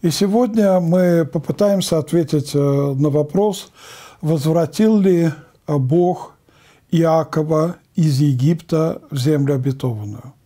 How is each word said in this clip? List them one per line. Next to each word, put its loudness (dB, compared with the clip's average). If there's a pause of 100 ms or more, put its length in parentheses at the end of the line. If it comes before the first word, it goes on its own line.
И 0
сегодня 2
мы 2
попытаемся -2
ответить, -2
э, 2
на 0
вопрос, -2 (480)
возвратил 0
ли, 2 (340)
э, -2
Бог 0 (580)
Иакова 0 (220)
из 2
Египта 0
в -8
землю 0
обетованную. -6 (140)